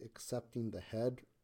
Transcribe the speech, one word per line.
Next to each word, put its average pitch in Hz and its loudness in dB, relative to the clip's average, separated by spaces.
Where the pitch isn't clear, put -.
excepting 117 -2
the 92 -2
head, 123 2